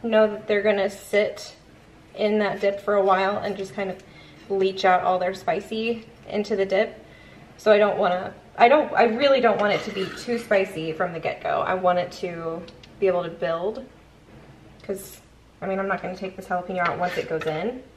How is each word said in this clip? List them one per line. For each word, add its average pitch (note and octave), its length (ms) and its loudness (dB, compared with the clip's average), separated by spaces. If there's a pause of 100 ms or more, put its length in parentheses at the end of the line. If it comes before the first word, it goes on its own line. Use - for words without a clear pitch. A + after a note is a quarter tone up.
know A3 240 4
that G#3 220 -6
they're G3+ 160 2
gonna G#3 260 2
sit - 640 -2 (600)
in G#3+ 240 2
that G3 200 -2
dip G3 220 0
for G#3 140 0
a G3 80 4
while F#3+ 340 2
and G3 180 -4
just F#3+ 200 -10
kind G3 160 -4
of - 120 -12 (460)
leach F#3+ 360 0
out F#3 180 6
all F#3 160 2
their F#3 160 -2
spicy A3 720 -4 (220)
into G#3 280 -2
the G3 100 0
dip. F#3+ 400 -2 (520)
So G#3+ 140 2
I G#3 60 8
don't G#3 220 4
wanna, F#3+ 340 0 (240)
I A#3 100 8
don't, D4 260 6
I A3+ 100 6
really C4 360 4
don't A3+ 200 4
want G#3 140 2
it - 100 -2
to G#3 80 -8
be F#3+ 160 -4 (100)
too A#3 220 -4
spicy F#3+ 540 -2
from F3 200 -4
the D#3+ 60 -8
get-go. - 420 -4
I F#3 140 -2
want F3+ 240 2
it F3+ 140 -4
to E3+ 480 -8 (380)
be G3+ 60 0
able F3 180 2
to E3 60 -6
build, F3+ 560 -6 (960)
'cause, - 380 -12 (400)
I - 60 -8
mean, F#3+ 120 -2
I'm G3 80 -4
not F#3 140 -2
gonna F#3 160 -8
take F#3 180 -10
this F#3+ 120 -14
jalapeno F3+ 320 -4
out E3+ 180 0
once F3 200 -2
it - 120 -6
goes D#3+ 160 -4
in. G3 380 -4 (140)